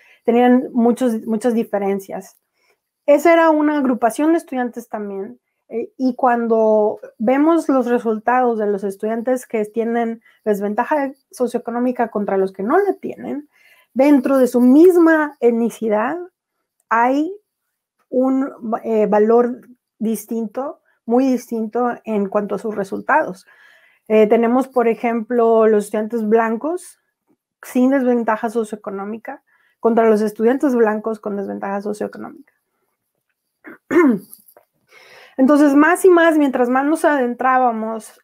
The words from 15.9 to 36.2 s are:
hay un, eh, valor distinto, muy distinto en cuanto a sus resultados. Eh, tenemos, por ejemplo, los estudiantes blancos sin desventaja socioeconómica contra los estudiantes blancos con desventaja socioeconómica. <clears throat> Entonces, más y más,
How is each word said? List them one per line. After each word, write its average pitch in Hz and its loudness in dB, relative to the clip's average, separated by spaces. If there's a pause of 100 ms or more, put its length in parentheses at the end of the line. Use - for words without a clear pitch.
hay 269 0 (760)
un, 262 0 (320)
eh, 220 0
valor 226 2 (300)
distinto, 226 -8 (240)
muy 247 0
distinto 240 -4 (140)
en 202 -4
cuanto 208 -4
a - -6
sus 214 -8
resultados. 202 -4 (600)
Eh, 220 4
tenemos, 233 2
por 240 0
ejemplo, 226 0
los 214 2
estudiantes 214 -6
blancos 226 -2 (640)
sin 254 0
desventaja 240 0
socioeconómica 214 -10 (380)
contra 226 2
los 214 2
estudiantes 240 0
blancos 214 -2
con 202 -8
desventaja 202 -8
socioeconómica. 208 -12 (1400)
<clears throat> 262 0 (1000)
Entonces, 277 4
más 320 4
y 381 8
más, 330 4